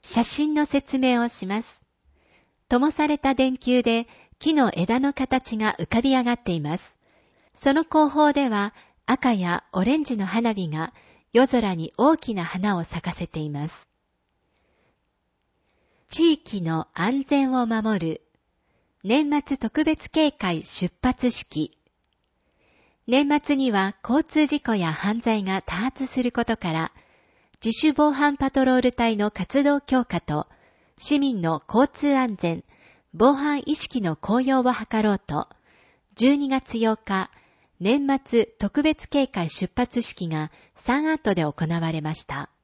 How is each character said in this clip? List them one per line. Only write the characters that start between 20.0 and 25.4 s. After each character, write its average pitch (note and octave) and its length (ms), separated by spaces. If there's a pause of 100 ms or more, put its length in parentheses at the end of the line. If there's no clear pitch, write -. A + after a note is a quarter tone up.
警 D#4 220
戒 E3+ 320
出 - 380
発 B3+ 280
式。 - 480 (1300)
年 C#4 200 (160)
末 D4 120
に C4+ 160
は G3 320
交 C#4+ 200
通 D4+ 220
事 C#4+ 140
故 A3+ 160
や E3+ 160
犯 G#3 280
罪 A3 240